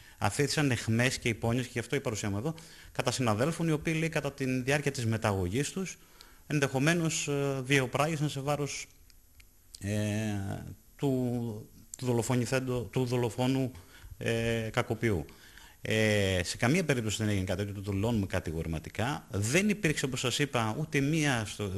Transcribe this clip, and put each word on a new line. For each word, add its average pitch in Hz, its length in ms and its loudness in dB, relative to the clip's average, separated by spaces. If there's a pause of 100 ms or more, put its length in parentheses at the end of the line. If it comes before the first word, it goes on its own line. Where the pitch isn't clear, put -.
(180)
αφήθησαν 139 520 2
αιχμές 117 480 2
και - 100 -2
υπόνοιες, 117 360 0
και - 80 -12
γι' 120 60 -4
αυτό 120 180 -2
η 135 40 0
παρουσία 110 300 -2
μου 98 60 0
εδώ, 139 180 -4 (380)
κατά 127 180 -2
συναδέλφων, 131 580 2
οι 156 40 2
οποίοι, 156 260 -2
λέει, 165 100 0
κατά 143 240 -2
τη - 120 -6
διάρκεια 131 460 0
της 120 160 -2
μεταγωγής 107 640 0
τους, - 280 -6 (480)
ενδεχομένως, 156 800 2
ε, 139 360 0
βιοπράγησαν 139 640 2
σε 139 120 -6
βάρος, 143 460 -4 (920)
ε, 101 140 -2 (1000)
του, 120 720 -2 (300)
του 127 80 -6
δολοφονηθέντο-, 123 840 0
του 131 140 0
δολοφόνου, 127 640 0 (480)
ε, 113 540 0
κακοποιού. 110 520 2 (580)
Ε, 104 640 4
σε - 120 -6
καμία 156 280 2
περίπτωση 120 340 0
δεν 107 100 0
έγινε 101 160 0
κάτι 95 200 -2
τέτοιο, 101 180 -8
το 95 80 -6
δηλώνουμε 101 360 2
κατηγορηματικά. 85 1040 -4
Δεν 127 380 2
υπήρξε, 165 360 0
όπως 131 160 -2
σας 120 180 0
είπα, 117 400 0
ούτε 147 220 0
μία 143 460 2
στο, 104 320 -4